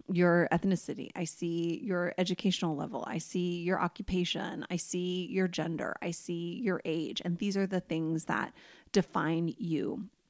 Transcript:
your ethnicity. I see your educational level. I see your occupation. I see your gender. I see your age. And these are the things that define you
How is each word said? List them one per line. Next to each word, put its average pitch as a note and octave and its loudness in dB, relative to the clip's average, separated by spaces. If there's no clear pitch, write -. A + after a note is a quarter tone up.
your F3 6
ethnicity. E3+ 0
I F3+ -2
see E3+ -2
your F3+ 0
educational F3+ 2
level. C#3+ -4
I - -4
see F3 -2
your F3 2
occupation. - -2
I F3+ -2
see F3+ -2
your F#3+ 2
gender. E3 -2
I F3 -4
see E3+ -4
your F#3+ 0
age. D#3+ -2
And F3 0
these G3+ 0
are G3 2
the F#3+ 0
things D#3+ 0
that - -2
define E3 2
you E3+ -2